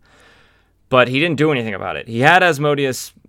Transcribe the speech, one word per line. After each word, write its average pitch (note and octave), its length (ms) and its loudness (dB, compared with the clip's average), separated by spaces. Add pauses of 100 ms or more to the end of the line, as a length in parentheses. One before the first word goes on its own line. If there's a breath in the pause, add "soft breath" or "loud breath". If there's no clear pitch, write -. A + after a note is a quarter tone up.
(920 soft breath)
But B2 180 4
he C3 100 -4
didn't D#3 200 -2
do D3+ 120 2
anything A#2 220 -4
about F#2+ 240 -8
it. C#2 120 -12
He A2+ 120 -6
had E3+ 220 4
Asmodeus, C#3+ 720 -2 (140)